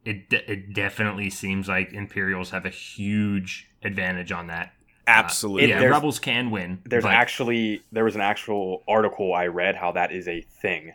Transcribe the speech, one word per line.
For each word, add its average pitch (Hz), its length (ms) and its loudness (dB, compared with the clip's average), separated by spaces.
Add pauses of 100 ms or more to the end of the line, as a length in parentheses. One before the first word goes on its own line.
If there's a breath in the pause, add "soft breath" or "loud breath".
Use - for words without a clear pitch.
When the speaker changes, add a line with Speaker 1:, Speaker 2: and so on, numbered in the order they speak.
Speaker 1:
it 101 240 -8
de-, - 220 0
it 98 240 -10
definitely 101 560 -2
seems 98 380 -4
like 95 240 -2
Imperials 95 580 -4
have 92 160 -6
a 92 40 -8
huge 101 1000 -2 (160)
advantage 92 480 -4
on 87 160 -8
that. 85 240 -8 (340)
Uh, 117 60 8
Speaker 2:
Absolutely. 110 580 4
Speaker 1:
yeah, 98 80 2
Speaker 3:
It, - 20 4
there's, 131 120 8
Speaker 1:
Rebels 147 280 2
can 123 320 0
win, 92 320 -4
Speaker 3:
there's 117 180 2
Speaker 1:
but 104 100 4
Speaker 3:
actually, 117 800 2
there 110 140 0
was 107 100 2
an 107 60 -4
actual 101 680 -2
article 104 480 2
I 90 140 0
read 87 260 0
how 90 180 -4
that 87 200 0
is 90 160 -8
a 87 140 -6
thing. 82 520 -6